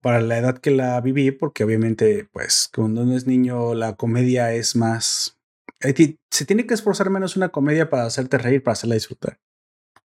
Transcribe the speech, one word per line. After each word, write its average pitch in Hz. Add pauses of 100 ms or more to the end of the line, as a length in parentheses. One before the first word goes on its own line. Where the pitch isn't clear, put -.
para 120
la 117
edad 127
que 147
la 127
viví, 135
porque 135
obviamente, 110
pues, -
cuando 113
uno 127
es 127
niño, 123
la 110
comedia 120
es 113
más, 113 (420)
eh, 139
ti-, 156 (120)
se -
tiene 233
que 240
esforzar 202
menos 190
una 185
comedia 151
para 123
hacerte 127
reír, 127
para 117
hacerla 113
disfrutar. - (680)